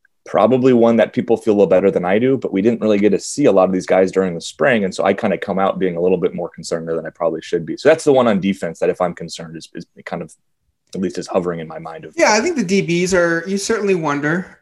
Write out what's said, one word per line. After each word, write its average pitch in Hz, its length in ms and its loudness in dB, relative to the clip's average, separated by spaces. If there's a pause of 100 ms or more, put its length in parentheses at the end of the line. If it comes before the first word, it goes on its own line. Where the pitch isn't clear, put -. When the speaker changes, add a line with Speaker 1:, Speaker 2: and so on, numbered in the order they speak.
(260)
Speaker 1:
probably 123 460 4
one 117 240 6
that 107 160 2
people 113 240 0
feel 107 180 0
a - 20 2
little 98 120 4
better 92 220 4
than 90 140 0
I 95 140 2
do, 131 180 2
but - 160 -6
we 98 80 0
didn't 110 200 2
really 107 180 2
get 101 120 4
to 92 100 2
see - 240 -4
a 110 80 6
lot 92 160 4
of 92 40 -2
these 92 140 -2
guys 92 240 2
during 92 240 -2
the 82 60 -10
spring. 123 440 0
And 92 80 -4
so - 120 -4
I 98 100 2
kinda 98 240 -2
come 95 220 -4
out 95 180 0
being 90 180 -2
a 85 40 -4
little 90 180 2
bit 87 160 -2
more 87 140 -8
concerned 82 400 -8
there 82 80 -4
than 80 100 -6
I 80 40 -12
probably 82 300 -4
should 87 240 -4
be. 78 120 -8
So - 120 0
that's 156 140 4
the 147 100 2
one 127 140 4
on 101 140 2
defense 95 400 -4
that 87 100 0
if 87 100 -6
I'm 87 140 -2
concerned 82 420 -14
is, 78 160 -16
is 87 140 -16 (180)
kind 87 180 -10
of - 120 -16 (640)
at 92 40 -8
least 92 160 -6
is 87 120 -8
hovering 87 320 -4
in 80 80 -12
my 80 100 -16
mind 160 260 -16
of - 120 -20
Speaker 2:
Yeah, 285 160 4
I 220 80 4
think 330 160 -2
the 226 80 -2
D 185 200 0
Bs 175 320 0
are, 170 320 0
you 196 80 -2
certainly 196 380 -2
wonder. 151 680 -2